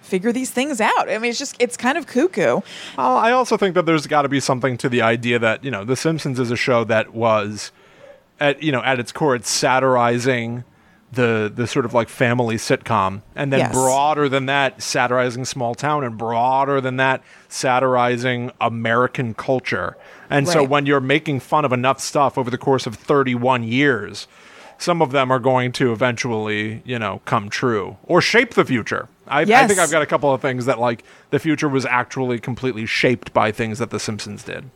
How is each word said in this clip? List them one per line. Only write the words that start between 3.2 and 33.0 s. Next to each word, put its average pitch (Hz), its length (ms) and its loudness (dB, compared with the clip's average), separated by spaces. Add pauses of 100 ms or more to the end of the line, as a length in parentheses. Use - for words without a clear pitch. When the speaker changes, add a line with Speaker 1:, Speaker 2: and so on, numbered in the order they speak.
Speaker 2:
also 240 260 2
think 190 180 0
that 175 100 2
there's 156 220 2
gotta 143 220 2
be 135 100 0
something 127 380 0
to 147 120 -2
the 120 120 2
idea 117 380 2
that, 110 240 0
you 135 80 -6
know, 101 120 -6
The 123 120 -2
Simpsons 147 440 -4
is 120 120 0
a 120 40 0
show 117 300 2
that 110 280 0
was 107 580 0 (680)
at, 143 240 0
you 156 80 0
know, 123 100 0
at 131 180 0
its 120 120 -8
core, 143 240 2
it's 113 140 -8
satirizing 123 1120 2 (480)
the, 113 420 0
the 117 140 -2
sort 131 180 0
of, 113 80 -6
like, 117 160 2
family 120 460 0
sitcom, 104 680 0 (140)
and 139 180 -2
then 135 60 4
Speaker 1:
Yes. 127 140 0
Speaker 2:
broader 139 540 2
than 135 200 -2
that, 135 340 0
satirizing 123 640 0
small 120 300 -4
town, 147 280 -2
and 117 140 -8
broader 131 640 0
than 127 160 -4
that, 131 240 0 (260)
satirizing 123 1120 0
American 117 760 0
culture. 98 600 -4 (340)
And 143 200 0
so 165 120 4
Speaker 1:
Right. 135 80 2
Speaker 2:
when 143 180 2
you're 143 120 4
making 139 420 0
fun 156 220 0
of 131 80 0
enough 127 300 0
stuff 139 380 0
over 123 100 -2
the 127 80 -4
course 131 300 0
of 110 80 -10
thirty-one 127 680 0
years, 113 680 0 (520)
some 175 240 0
of 131 80 0
them 135 200 2
are 127 80 2
going 127 340 2
to 127 180 2
eventually, 110 920 -2
you 123 140 -8
know, 101 280 -6
come 107 240 -2
true 104 480 -2 (100)
or 170 120 4
shape 233 360 2
the 175 100 4
future. - 420 -4 (200)
I, 143 140 0
I 170 40 2
think 208 40 0
Speaker 1:
Yes. 220 300 6
Speaker 2:
I've 160 120 2
got 160 100 2
a 147 60 -2
couple 147 260 2
of 120 80 -2
things 127 240 -2
that, 123 140 0
like, 120 240 0 (260)
the 143 80 0
future 151 320 0
was 131 160 0
actually 123 540 -2
completely 113 480 -6
shaped - 440 0